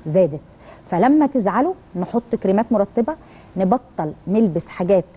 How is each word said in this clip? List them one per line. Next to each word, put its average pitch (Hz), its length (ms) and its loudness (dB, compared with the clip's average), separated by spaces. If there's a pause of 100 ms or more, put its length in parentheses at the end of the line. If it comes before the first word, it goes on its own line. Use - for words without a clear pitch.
زادت، 156 340 0 (440)
فلما 277 420 2
تزعلوا 254 480 0 (220)
نحط 185 460 -4
كريمات 202 300 0
مرطبه، 220 420 -2 (420)
نبطل 185 560 -2 (160)
نلبس 190 400 0
حاجات 180 360 0 (120)